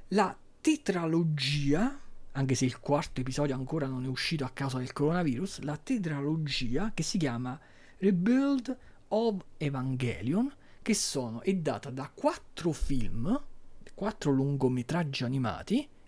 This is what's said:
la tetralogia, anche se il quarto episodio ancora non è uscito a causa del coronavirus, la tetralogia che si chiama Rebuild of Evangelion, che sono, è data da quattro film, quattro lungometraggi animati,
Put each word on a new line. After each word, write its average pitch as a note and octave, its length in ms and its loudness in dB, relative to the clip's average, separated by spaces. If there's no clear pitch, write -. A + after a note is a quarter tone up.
la G3+ 280 2
tetralogia, D#3+ 1400 2
anche C3+ 220 2
se C3 100 2
il B2+ 140 0
quarto D3 420 0
episodio C3+ 340 0
ancora C3+ 320 -2
non B2+ 180 -4
è C3+ 40 -4
uscito C3 360 -2
a B2+ 60 -4
causa B2+ 280 -4
del B2+ 140 -6
coronavirus, D#3 680 0
la D3 160 -4
tetralogia D#3+ 1200 0
che - 80 0
si - 160 -2
chiama B2+ 400 -2
Rebuild B3 760 4
of G#3+ 360 2
Evangelion, C3 960 0
che A3+ 120 2
sono, C3 480 -2
è G3 120 2
data D3 360 -2
da C3 240 -8
quattro - 580 -2
film, C#3+ 640 2
quattro G3 360 -2
lungometraggi C3+ 920 0
animati, C3+ 640 0